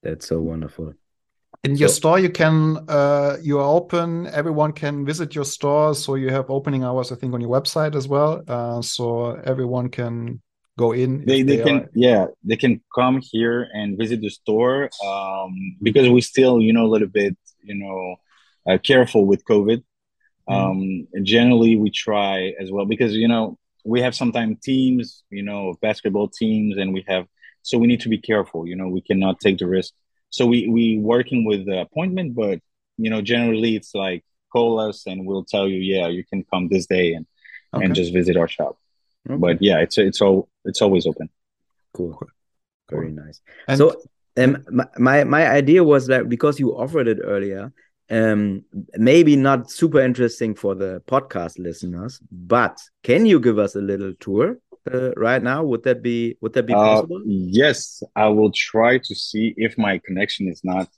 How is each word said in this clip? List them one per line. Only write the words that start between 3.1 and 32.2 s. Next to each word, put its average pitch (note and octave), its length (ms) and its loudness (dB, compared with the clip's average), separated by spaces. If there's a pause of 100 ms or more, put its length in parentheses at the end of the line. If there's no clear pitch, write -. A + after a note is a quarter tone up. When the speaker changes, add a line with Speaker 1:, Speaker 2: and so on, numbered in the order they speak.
Speaker 2:
you C#3+ 180 0
are C#3 100 0 (100)
open. E3+ 480 -4
Everyone D3+ 460 -2
can C#3+ 320 -6
visit D3 280 -6
your D3 120 -6
store. D3 500 0
So C#3 200 -6
you C3 140 -2
have C3 200 -2
opening C3+ 340 -2
hours, B2+ 280 -4
I B2 40 -10
think, B2 180 -8
on A#2+ 80 -4
your A#2 80 -6
website D3 460 -2
as C3+ 120 -4
well. D3+ 400 0
Uh, A#2+ 340 -6
so A#2 500 -4 (120)
everyone B2+ 460 -4
can A#2 520 -8 (360)
go A#2+ 140 2
in B2+ 300 -2
if C#3+ 60 -8
Speaker 3:
They, C3+ 140 2
they C3+ 160 4
Speaker 2:
they A2+ 60 -2
Speaker 3:
can, C#3+ 140 2
Speaker 2:
are - 180 -6
Speaker 3:
yeah, A#2 300 4 (180)
they G#2+ 140 -2
can A#2+ 240 0 (120)
come B2+ 280 0
here A#2 520 -2
and G#2 240 -6
visit A2+ 240 -4
the G#2 80 -6
store, B2 600 0 (180)
um, F#2+ 760 -8
because A#2 280 4
we B2 120 6
still, B2+ 380 4
you A2+ 140 4
know, A2+ 120 4
a A2 80 2
little G#2+ 140 2
bit, G2 280 -2 (280)
you G2+ 120 -14
know, F#2 400 -10 (540)
uh, F#2+ 80 4
careful A#2+ 480 4
with G2 200 2
covid. A2 380 2 (680)
Speaker 2:
Mm-hmm. F#2+ 40 -2
Speaker 3:
Um, F#2+ 540 -2 (160)
generally, A#2 540 4
we G#2+ 120 2
try G2 680 -4
as F#2 120 -10
well G2 140 -4
because, A2 300 -2
you A2+ 140 0
know, A2+ 280 -2 (280)
we A#2 160 0
have B2 120 -2
sometimes A2+ 480 -4
teams, C3 680 -2
you G2+ 140 -10
know, G2+ 380 -8
basketball G#2 460 -2
teams, G#2+ 500 -2
and F#2+ 160 -4
we F#2+ 140 -6
have, F#2 180 -2 (380)
so - 140 -2
we A#2 100 4
need A#2+ 140 2
to - 80 -8
be G#2+ 100 0
careful. F2+ 480 -4
You F2+ 80 -10
know, F#2+ 140 -8
we F#2 120 -4
cannot F#2+ 380 -2
take G2 200 0
the F#2 80 -4
risk. F#2 260 -2 (380)
So C3 140 0
we, A#2 220 2
we A2+ 300 2
working A#2 480 0
with G2+ 200 -2
the F#2+ 160 -4
appointment, E3+ 540 -6